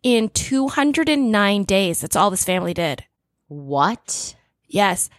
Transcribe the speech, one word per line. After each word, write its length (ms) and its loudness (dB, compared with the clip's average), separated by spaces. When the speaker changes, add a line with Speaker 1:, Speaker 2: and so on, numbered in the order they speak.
Speaker 1:
in 260 2
two 380 -2
hundred 420 0
and 220 2
nine 320 2
days. 380 0
That's 140 -6
all 140 4
this 140 -2
family 320 -2
did. 300 -4
Speaker 2:
What? 880 -4
Speaker 1:
Yes. 500 0